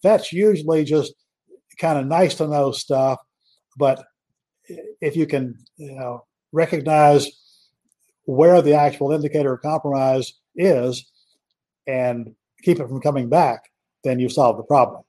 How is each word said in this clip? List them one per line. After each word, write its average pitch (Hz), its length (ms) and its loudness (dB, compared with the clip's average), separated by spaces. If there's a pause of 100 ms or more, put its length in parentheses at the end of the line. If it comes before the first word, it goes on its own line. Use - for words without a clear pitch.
that's 202 300 2
usually 160 520 0
just 147 280 -2 (640)
kinda 151 260 -2
nice 160 340 0
to 156 120 -2
know 143 240 0
stuff. 135 460 -2 (580)
But 131 260 0 (960)
if 147 140 -6
you 160 120 0
can, 131 320 -6 (180)
you 143 160 -20
know, 123 320 -12 (280)
recognize 151 760 2 (960)
where 165 380 6
the 147 120 4
actual 143 380 0
indicator 147 400 -2
of 123 100 -8
compromise 135 720 -2 (220)
is 131 500 0 (800)
and 123 480 -6 (280)
keep 170 180 0
it 127 80 -8
from 127 120 -10
coming 135 280 -2
back, 139 420 0 (340)
then 127 160 -2
you 127 80 0
solve 123 280 2
the 117 60 -12
problem. 127 460 0